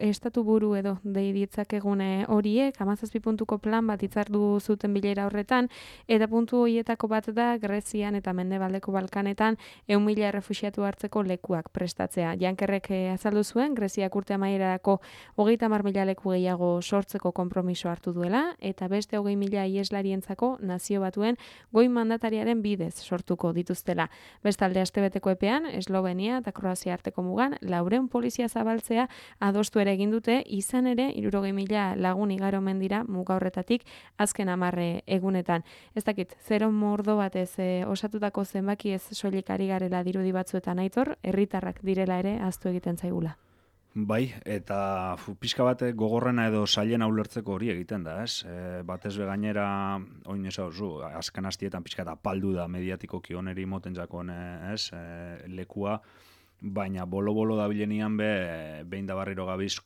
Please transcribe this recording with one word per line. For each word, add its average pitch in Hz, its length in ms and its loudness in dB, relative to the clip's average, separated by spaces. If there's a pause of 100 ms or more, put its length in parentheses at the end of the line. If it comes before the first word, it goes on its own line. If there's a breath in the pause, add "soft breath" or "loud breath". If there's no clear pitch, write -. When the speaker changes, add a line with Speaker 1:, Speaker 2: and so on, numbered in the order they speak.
Speaker 1:
estatu 226 400 0
buru 214 320 4
edo 196 280 0
dei 196 280 0
ditzakegun, 202 680 0
eh, 190 260 2
horiek, 220 500 4
hamazazpi 208 400 -2
puntuko 220 380 0
plan 220 300 0
bat 208 160 0
hitzartu 208 580 2
zuten 208 320 0
bilera 202 320 0
horretan, 208 460 2 (360 loud breath)
eta 220 220 6
puntu 233 380 2
horietako 233 420 2
bat 220 240 0
da 240 240 2
Grezian 208 580 -2
eta 190 200 -2
Mendebaldeko 190 580 0
Balkanetan 196 640 2 (320 loud breath)
ehun 208 160 6
mila 208 240 4
errefuxiatu 202 560 -2
hartzeko 202 380 -2
lekuak 180 500 -2
prestatzea. 180 640 -2
Jankerrek, 190 540 0
eh, 185 220 0
azaldu 208 300 2
zuen, 269 320 2
Greziak 196 400 0
urte 202 200 0
amaierarako 190 680 2 (360 loud breath)
hogeita 220 280 4
hamar 214 180 2
mila 196 220 2
leku 190 280 0
gehiago 180 500 2
sortzeko 196 500 0
konpromiso 180 560 -2
hartu 175 240 -4
duela, 208 480 0
eta 190 260 -4
beste 202 300 0
hogei 202 200 0
mila 196 280 0
ieslarientzako 196 960 -2
Nazio 190 400 -2
Batuen 208 380 2 (340 loud breath)
goi 233 160 8
mandatariaren 226 720 2
bidez 190 400 -2
sortuko 175 540 -2
dituztela. 175 560 -2 (340 loud breath)
Bestalde, 190 380 4
astebeteko 190 480 2
epean, 233 400 2
Eslovenia 190 680 0
eta 214 100 -6
Kroazia 185 460 -2
arteko - 260 -4
mugan 226 380 2
laurehun 185 500 2
polizia 240 380 0
zabaltzea 226 560 0 (340 loud breath)
adostu 202 400 2
ere 202 160 4
egin 202 160 2
dute, 233 360 2
izan 254 440 0
ere, 254 240 0
hirurogei 196 380 0
mila 196 420 0
lagun 190 400 2
igaro 196 240 0
omen 190 240 0
dira 202 220 0
muga 185 320 0
horretatik 185 500 0 (320 loud breath)
azken 208 300 0
hamar, 180 300 0
eh, 170 280 0
egunetan. 180 560 2 (320 loud breath)
Ez 214 100 -2
dakit, 202 300 -2 (140)
zero 220 240 4
mordo 208 440 2
batez, 185 420 0
eh, 185 280 0
osatutako 202 580 -2
zenbaki 196 540 -2
ez - 40 -8 (100)
soilik 196 380 -2
ari 190 180 0
garela 185 340 0
dirudi 185 300 0
batzuetan, 185 460 -2
Aitor, 240 440 0
herritarrak 190 600 0
direla 185 360 2
ere 202 220 0
ahaztu 185 280 -4
egiten 180 280 -2
zaigula. 170 400 -4 (580 soft breath)
Speaker 2:
Bai, 110 380 0 (160)
eta 98 720 -2
fu, 101 160 -10
pixka - 300 0
bat, 123 180 2
eh, 120 80 0
gogorrena 117 560 2
edo 107 180 2
zailena 110 400 2
ulertzeko 107 520 -2
hori 117 100 -2
egiten 90 380 -4
da, 82 180 -6
ez? - 240 -6
Eh, 90 400 -8
batez 92 300 -8
be 101 100 -4
gainera, 104 380 0 (640)
oin 98 160 -4
esan 92 220 -6
duzu, 82 340 -8
azken 82 400 -8
hastietan 95 400 -6
pixka - 180 -10
bat 82 140 -8
apaldu 95 400 -2
da 87 120 -2
mediatikoki 90 680 -8
oneri 92 300 -6
moten 92 280 -6
jakon, 87 360 -10
eh, 87 420 -10
ez? 110 220 -6
Eh, 85 540 -14
lekua, 98 520 -4 (640 soft breath)
baina 95 420 -4
bolo-bolo 107 520 0
dabilenian 107 600 0
be, 107 160 0 (540)
behin 98 200 -8
da 95 80 -4
barriro 95 300 -4
gabiz 92 420 -4